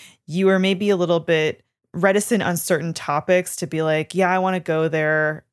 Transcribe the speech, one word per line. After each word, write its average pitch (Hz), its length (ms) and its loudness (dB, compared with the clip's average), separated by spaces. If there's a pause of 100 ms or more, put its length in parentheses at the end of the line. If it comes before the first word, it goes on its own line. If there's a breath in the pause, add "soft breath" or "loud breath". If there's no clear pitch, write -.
(260 loud breath)
you 180 200 0
were 190 120 4
maybe 190 320 0
a 196 60 4
little 175 240 0
bit 160 420 0 (320)
reticent 196 480 2
on 175 160 -2
certain 165 340 -2
topics 175 640 -2
to - 120 -6
be 160 140 -4
like, 156 320 -2
"Yeah, 180 140 2
I 185 120 0
wanna 185 200 -2
go 160 280 0
there," 156 640 -2